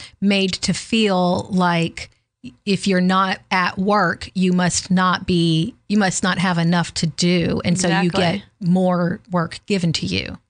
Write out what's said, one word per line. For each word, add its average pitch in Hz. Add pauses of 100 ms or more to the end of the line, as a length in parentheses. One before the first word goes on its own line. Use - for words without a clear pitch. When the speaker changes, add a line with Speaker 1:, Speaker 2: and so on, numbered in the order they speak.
(200)
Speaker 1:
made 196
to -
feel 190
like 170 (560)
if 196
you're 185
not 185 (100)
at 185
work, 196
you 180
must 180
not 185
be, 170 (140)
you 208
must 185
not 185
have 180
enough 170
to 170
do. 175
And 180
so 180
you 175 (160)
Speaker 2:
Exactly. 190
Speaker 1:
get 185 (180)
more 180 (140)
work 165
given 180
to -
you. - (120)